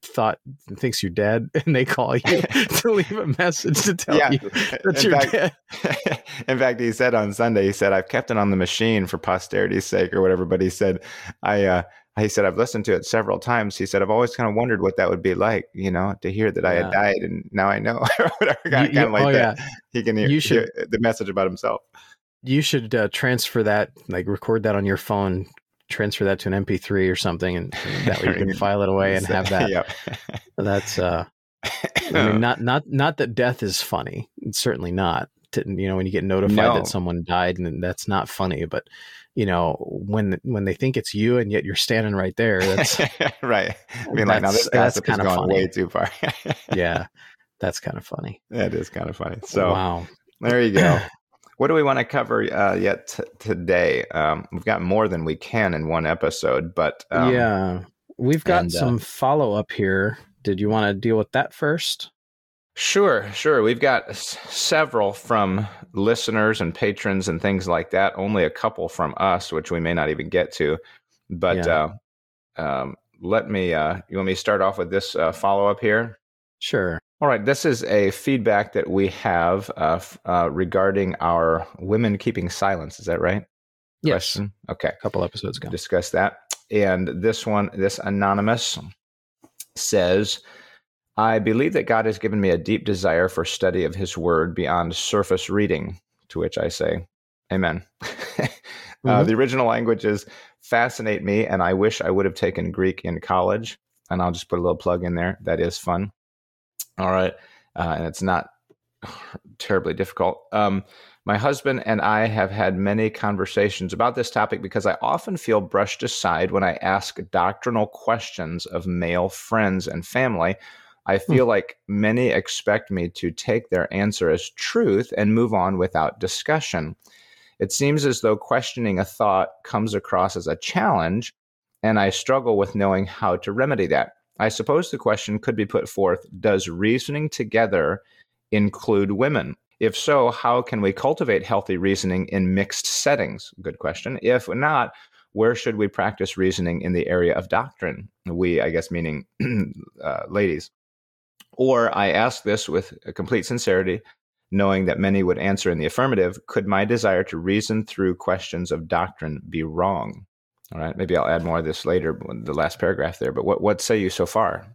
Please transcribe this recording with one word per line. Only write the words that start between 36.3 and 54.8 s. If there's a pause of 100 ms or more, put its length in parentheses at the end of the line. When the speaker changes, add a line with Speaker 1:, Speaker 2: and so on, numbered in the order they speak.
Speaker 2:
No.
Speaker 1:
that
someone
died,
and
that's
not
funny,
but, (500)
you
know,
when,
when
they
think
it's
you
and
yet
you're
standing
right
there,
that's
Speaker 2:
<laughs>
Right. (180)
I
mean,
like,
now
this
Speaker 1:
that's,
that's
Speaker 2:
gossip
has
Speaker 1:
kinda
Speaker 2:
gone
Speaker 1:
funny.
Speaker 2:
way
too
far. (340)
<laughs>
Speaker 1:
Yeah. (520)
That's
kinda
funny. (100)
Speaker 2:
That
is
kinda
funny.
So,
Speaker 1:
Wow. (340)
Speaker 2:
there
you
go.
Speaker 1:
<clears throat> (460)
Speaker 2:
What
do
we
wanna
cover, (120)
uh,
yet
t-, (160)
today?
Um,
we've
got